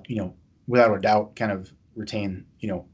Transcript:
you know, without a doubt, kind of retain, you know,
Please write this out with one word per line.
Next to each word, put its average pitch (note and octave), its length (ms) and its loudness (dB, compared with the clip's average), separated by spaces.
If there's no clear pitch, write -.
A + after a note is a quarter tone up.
you A#2+ 80 -6
know, F#2 180 -4
without A#2+ 280 6
a F#2+ 60 -4
doubt, G#2+ 340 2
kind G#2+ 160 -2
of F#2+ 220 -8
retain, G2+ 480 -6
you G#2+ 80 -6
know, F2+ 240 -6